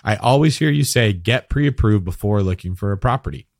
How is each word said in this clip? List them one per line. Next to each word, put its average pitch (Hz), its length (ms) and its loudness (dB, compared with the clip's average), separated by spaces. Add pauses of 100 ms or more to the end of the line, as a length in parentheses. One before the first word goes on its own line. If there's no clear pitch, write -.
I 107 140 -2
always 139 420 2
hear 156 120 2
you 147 120 2
say, 117 300 2
"Get 95 360 -2
pre-approved 113 560 2
before 101 380 -2
looking 92 320 -4
for 101 160 -4
a 98 80 -4
property." - 480 -4 (120)